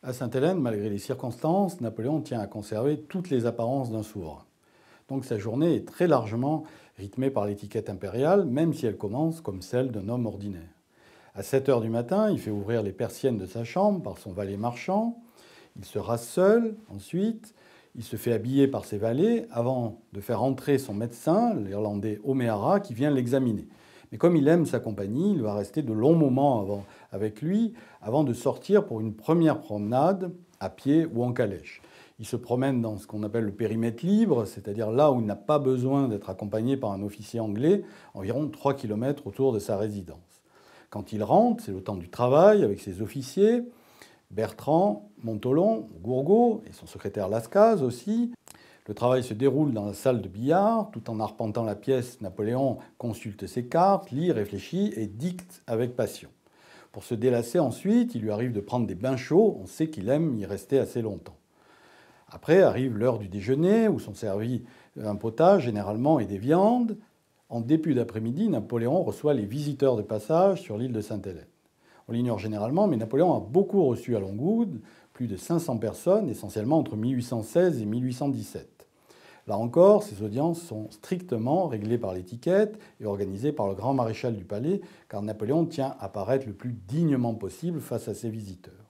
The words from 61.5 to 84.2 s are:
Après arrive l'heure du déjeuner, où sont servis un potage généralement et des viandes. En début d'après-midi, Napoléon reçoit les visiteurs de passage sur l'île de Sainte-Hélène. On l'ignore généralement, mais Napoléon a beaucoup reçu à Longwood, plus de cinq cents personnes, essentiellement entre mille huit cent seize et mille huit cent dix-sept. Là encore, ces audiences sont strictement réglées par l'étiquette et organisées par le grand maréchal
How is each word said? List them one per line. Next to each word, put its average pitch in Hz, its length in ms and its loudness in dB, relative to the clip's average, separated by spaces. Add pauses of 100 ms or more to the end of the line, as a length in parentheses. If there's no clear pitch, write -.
Après 165 340 4
arrive 127 340 2
l'heure 113 220 2
du 104 100 -8
déjeuner, 143 580 2
où 196 140 2
sont 104 140 -10
servis 110 500 -4 (360)
un 107 160 -4
potage 156 480 4
généralement 110 540 0
et 107 80 0
des 98 120 -4
viandes. 202 580 2 (520)
En 117 120 -6
début 151 340 2
d'après-midi, 120 540 0
Napoléon 123 560 0
reçoit 143 300 0
les 107 120 0
visiteurs 135 500 0
de 107 60 -2
passage 165 600 2
sur 107 160 -8
l'île 127 140 -4
de 113 80 -2
Sainte-Hélène. 98 460 -10 (640)
On 113 40 -6
l'ignore 117 260 0
généralement, 110 480 0
mais 156 100 2
Napoléon 139 380 2
a 110 60 0
beaucoup 180 440 2
reçu 123 300 0
à 104 60 2
Longwood, 143 600 -2 (320)
plus 123 140 -6
de 101 100 -4
cinq 170 220 -2
cents 131 200 -2
personnes, 170 500 0
essentiellement 110 500 -2
entre 131 160 -2
mille 120 220 -2
huit 120 60 -2
cent 117 200 -4
seize 165 400 2
et - 20 -4
mille 113 200 -2
huit 127 80 -2
cent 139 160 -4
dix-sept. - 580 -8 (640)
Là 107 80 -2
encore, 170 460 6
ces 104 200 -10
audiences 143 380 -2
sont 110 300 -12
strictement 151 800 -2
réglées 113 300 -2
par 98 160 -4
l'étiquette 175 640 0 (220)
et 110 60 -6
organisées 98 460 -2
par 113 160 -2
le 98 60 -2
grand 117 200 -2
maréchal 113 420 -2